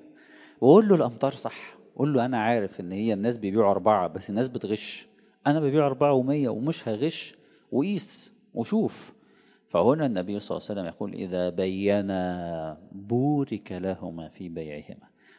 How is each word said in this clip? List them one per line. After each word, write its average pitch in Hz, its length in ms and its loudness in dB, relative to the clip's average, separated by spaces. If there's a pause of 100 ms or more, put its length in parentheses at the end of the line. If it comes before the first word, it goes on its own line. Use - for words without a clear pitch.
(600)
وقول 180 260 10
له 196 80 6
الامتار 127 380 0
صح. - 440 -12 (180)
قول 143 180 0
له: 123 120 2
"انا 127 160 -2
عارف 110 380 0
ان 90 120 -8
هي 107 220 0
الناس 113 240 -2
بيبيعوا 101 340 4
أربعة، 95 360 4
بس 80 220 -10
الناس 113 180 0
بتغش، 107 600 -8 (400)
انا 151 120 4
ببيع 147 280 2
أربعة 139 260 2
ومية 135 360 2
ومش 123 380 -4
هغش، 120 480 -4 (360)
وقيس 170 600 -4 (220)
وشوف". 220 600 -4 (560)
فهنا 127 360 2
النبي 101 340 -4
صلى 87 180 -6
الله - 120 -12
عليه 101 120 -6
وسلم 85 140 -8
يقول: 101 180 -8
"إذا 90 360 -4
بينا 92 1300 -2 (140)
بورك 120 800 -2
لهما 87 580 -8
في 90 200 -14
بيعهما". 78 580 -12 (320)